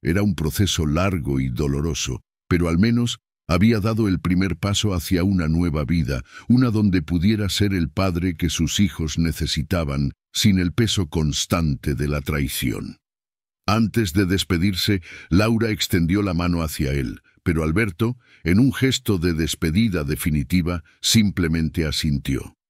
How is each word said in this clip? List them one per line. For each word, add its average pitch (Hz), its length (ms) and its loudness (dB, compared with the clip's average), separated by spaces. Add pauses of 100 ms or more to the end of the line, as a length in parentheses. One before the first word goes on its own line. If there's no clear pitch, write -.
Era 87 220 0
un 101 120 0
proceso 78 520 0
largo 76 540 0
y 65 100 -2
doloroso, 71 720 -4 (260)
pero 87 220 2
al 85 80 2
menos 117 400 2 (320)
había 104 300 4
dado 110 280 0
el 90 120 0
primer 92 360 0
paso 101 380 -2
hacia 87 300 0
una 92 240 2
nueva 80 360 0
vida, 67 380 0 (260)
una 123 220 4
donde 101 300 2
pudiera 92 480 0
ser 101 240 0
el 85 160 0
padre 90 460 -2
que 80 160 -2
sus - 280 -2
hijos 82 400 0
necesitaban, 73 920 -2 (200)
sin 98 260 2
el 90 140 0
peso 104 360 -2
constante 78 840 -2
de 71 140 -4
la 73 120 -2
traición. 65 800 -4 (680)
Antes 107 460 0
de 98 140 2
despedirse, 92 760 0 (300)
Laura 110 400 2
extendió 95 520 0
la 95 120 -2
mano 85 280 0
hacia 73 300 -2
él, 62 300 -4 (200)
pero 82 200 0
Alberto, 107 560 -2 (260)
en 90 140 4
un 131 160 4
gesto 123 420 0
de 87 160 0
despedida 82 720 0
definitiva, 78 800 0 (160)
simplemente 82 840 0
asintió. 69 680 -4 (160)